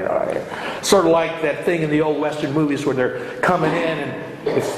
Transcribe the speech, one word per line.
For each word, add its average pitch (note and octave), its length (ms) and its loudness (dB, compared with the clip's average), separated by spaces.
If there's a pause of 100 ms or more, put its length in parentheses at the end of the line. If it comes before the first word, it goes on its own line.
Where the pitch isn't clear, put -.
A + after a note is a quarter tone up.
(840)
Sort F#3+ 220 6
of E3 60 6
like D#3+ 300 2
that C#3+ 240 -2
thing F3 160 0
in D3+ 80 0
the D3+ 120 4
old D3+ 200 0
Western D3 320 -2
movies C#3+ 320 0
where B2+ 100 2
they're B2+ 300 0 (160)
coming D#3+ 300 2
in D#3+ 280 0
and - 480 -8
it's, - 300 0